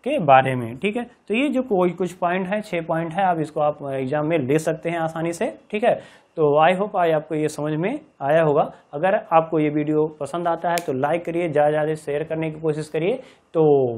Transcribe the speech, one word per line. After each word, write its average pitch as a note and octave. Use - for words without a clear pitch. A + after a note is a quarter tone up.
के C#4
बारे C3+
में, A#2+
ठीक G#3
है। A#3+
तो -
ये C#4
जो B3+
कोई F#3
कुछ F3+
पॉइंट F3+
है, G#3
छः F3
पॉइंट E3
है, G3
आप F3
इसको D3+
आप D3
एग्जाम C3+
में E3+
ले C#3
सकते D#3+
हैं E3+
आसानी E3
से, -
ठीक G#3+
है। G#3+
तो D3+
I F#3
hope G3+
आज E3+
आपको D#3
ये D3+
समझ D3+
में G3
आया D#3
होगा। D#3
अगर F#3
आपको E3
ये D3+
वीडियो D3+
पसंद E3+
आता E3+
है E3+
तो F3
लाइक D3+
करिए, E3+
ज़्यादा D3
से D3+
ज़्यादा D3+
शेयर D3
करने D#3+
की D#3
कोशिश D#3
करिए। F3
तो D#3+